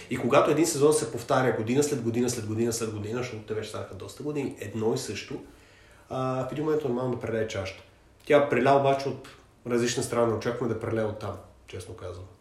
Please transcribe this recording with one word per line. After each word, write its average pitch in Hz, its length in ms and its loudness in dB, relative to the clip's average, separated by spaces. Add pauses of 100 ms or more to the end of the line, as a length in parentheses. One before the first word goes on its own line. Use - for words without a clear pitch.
И 127 80 -4
когато - 340 4
един 151 140 4
сезон 147 280 4
се - 180 0
повтаря 127 460 0
година 120 260 2
след 143 180 0
година, 120 280 0
след 120 160 -6
година, 113 280 0
след 110 180 -4
година, 104 260 -8
защото 110 260 -8
те - 100 -8
вече 107 160 -6
станаха - 260 -10
доста - 280 -14
години, 147 360 -4
едно 110 340 -2
и 131 40 0
също, - 460 -8 (680)
а, 131 380 -2
в - 40 -8
един 151 120 -6
момент 151 200 2
е 139 40 -2
нормално 123 280 -2
да - 60 -10
прелее 110 260 -2
чашата. - 360 -8 (420)
Тя 143 240 6
преля 135 300 6
обаче 135 300 4
от - 200 -10 (380)
различна 120 360 0
страна, 117 240 2
не 110 60 2
очакваме 117 400 -2
да - 60 -4
прелее 110 260 -2
оттам, 101 300 -6 (320)
честно 101 280 -14
казвам. 92 300 -12 (160)